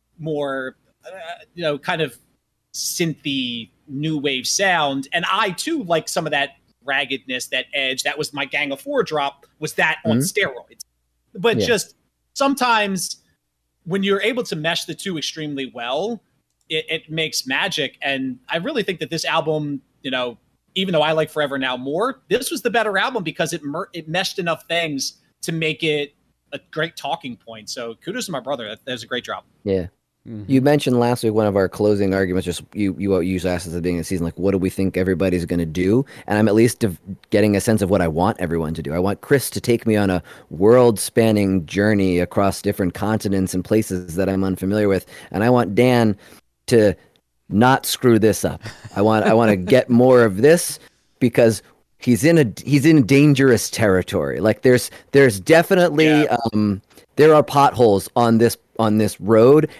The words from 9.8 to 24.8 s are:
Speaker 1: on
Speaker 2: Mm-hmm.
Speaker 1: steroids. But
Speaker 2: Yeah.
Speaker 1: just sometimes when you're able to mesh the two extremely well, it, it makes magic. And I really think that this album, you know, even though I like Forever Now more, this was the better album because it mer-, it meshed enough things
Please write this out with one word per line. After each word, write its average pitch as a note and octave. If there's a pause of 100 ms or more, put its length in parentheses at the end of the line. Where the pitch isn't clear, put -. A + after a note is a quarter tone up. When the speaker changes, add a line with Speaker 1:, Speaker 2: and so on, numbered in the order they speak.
Speaker 1:
on A2
Speaker 2:
Mm-hmm. F#3+
Speaker 1:
steroids. - (540)
But A3
Speaker 2:
Yeah. G3
Speaker 1:
just - (380)
sometimes A#3 (680)
when G3
you're G3
able A#3
to -
mesh E3
the D#3+
two F3+
extremely C#3
well, C#3 (460)
it, D#3
it D#3+
makes D#3
magic. D3
And C3 (100)
I D#3+
really A3
think F#3
that D#3+
this D#3+
album, D3+ (200)
you C3+
know, B2 (380)
even F#3+
though D3+
I D#3
like D#3
Forever C#3
Now C3
more, D#3
this A#3
was C#4
the A#3+
better G#3
album A3
because D#3+
it D#3
mer-, D#3
it D#3+
meshed F3
enough E3
things D#3+ (240)